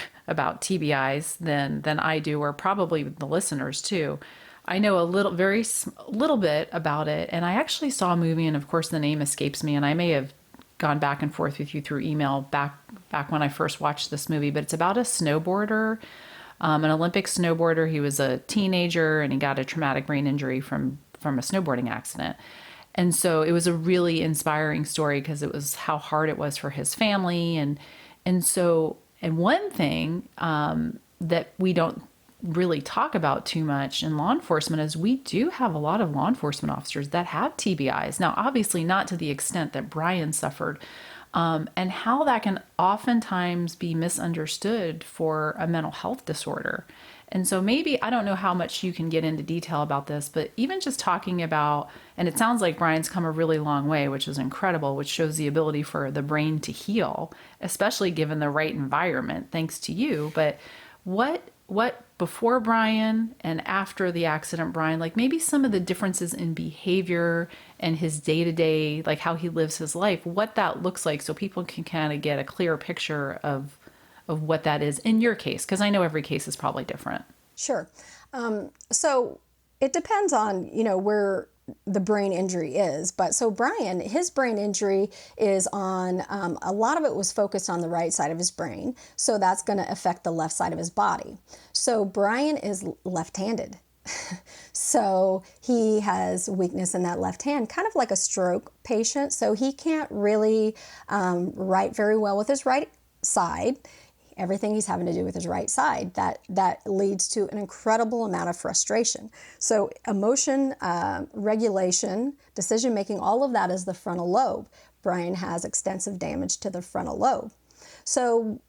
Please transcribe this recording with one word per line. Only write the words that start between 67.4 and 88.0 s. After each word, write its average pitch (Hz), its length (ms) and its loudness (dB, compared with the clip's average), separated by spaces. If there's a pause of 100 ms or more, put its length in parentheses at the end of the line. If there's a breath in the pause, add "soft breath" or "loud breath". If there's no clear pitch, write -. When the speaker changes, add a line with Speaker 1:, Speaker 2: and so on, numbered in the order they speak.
Speaker 1:
and 165 180 0
his 156 240 -2
day-to-day, 160 840 2
like, 156 140 0
how 170 160 -2
he 170 140 -4
lives 160 300 0
his 160 180 -4
life, 185 280 0
what 202 300 -2
that 185 280 0
looks 180 220 -4
like, 151 160 0
so 151 140 -6
people 185 300 -6
can - 180 -10
kinda 156 340 -2
get 147 220 -2
a 139 60 -2
clear 160 340 0
picture 147 640 -4
of, 143 340 -4 (520 loud breath)
of 156 140 -2
what 156 220 0
that 147 180 2
is 147 180 0
in 220 200 4
your 233 140 4
case, - 320 -4
'cause 196 160 0
I 202 80 4
know 196 120 4
every 156 200 0
case 147 260 -4
is 147 80 -6
probably - 280 -2
different. - 400 -8 (300)
Speaker 2:
Sure. - 320 -4 (460 loud breath)
Um, 233 380 -4 (200)
so 269 480 2 (420)
it 269 120 2
depends 403 400 2
on, 214 400 2
you 226 100 0
know, 202 140 2
where 196 520 2 (360)
the 202 160 0
brain 196 320 2
injury 175 440 -2
is. 165 340 0
But 180 240 0
so 226 160 2
Brian, 226 480 0
his 302 320 -2
brain 240 260 0
injury 202 540 2 (260 loud breath)
is 196 360 2
on, 185 560 -2
um, 190 340 -4
a 180 100 -2
lot 226 240 2
of 320 80 0
it - 120 2
was 190 160 -2
focused 202 360 -2
on 175 120 -2
the 165 80 -2
right 170 240 0